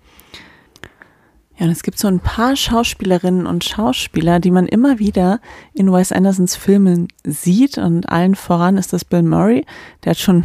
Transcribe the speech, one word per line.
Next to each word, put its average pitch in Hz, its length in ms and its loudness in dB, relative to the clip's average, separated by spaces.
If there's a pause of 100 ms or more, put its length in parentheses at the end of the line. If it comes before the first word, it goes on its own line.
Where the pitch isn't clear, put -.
(1600)
Ja, 165 100 -2
und 170 40 2
es - 120 -6
gibt - 140 -6
so 208 120 -2
ein 180 100 0
paar 254 380 -2
Schauspielerinnen 185 880 -2
und 175 160 -4
Schauspieler, 175 800 -2
die 180 100 2
man 180 160 2
immer 240 320 0
wieder 202 400 0 (340)
in 190 160 0
Wes 180 220 2
Andersons 185 460 0
Filmen 185 500 2 (160)
sieht 185 540 0
und 170 320 -2
allen 180 260 2
voran 175 420 0
ist 185 140 -4
das 180 140 -4
Bill 175 180 0
Murray, 185 420 2 (380)
der 170 80 -2
hat 165 60 -2
schon 175 280 2